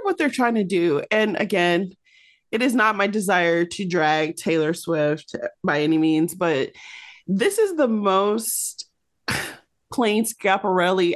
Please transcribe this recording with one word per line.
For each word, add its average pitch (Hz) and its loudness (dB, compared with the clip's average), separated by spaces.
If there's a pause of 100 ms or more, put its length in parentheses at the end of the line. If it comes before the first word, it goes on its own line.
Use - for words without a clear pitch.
what 381 -2
they're 302 0
trying 240 0
to 208 0
do. 170 2
And 214 0
again, 180 0 (580)
it 226 -2
is 254 2
not 214 2
my 202 2
desire 180 2
to 180 -6
drag 156 0
Taylor 160 0
Swift 156 -4 (260)
by 151 0
any 160 2
means, 160 0
but 156 -2 (540)
this 254 0
is 403 2
the 277 2
most 208 -2 (400)
<laughs> - -10
plain 220 2
Schiaparelli 185 0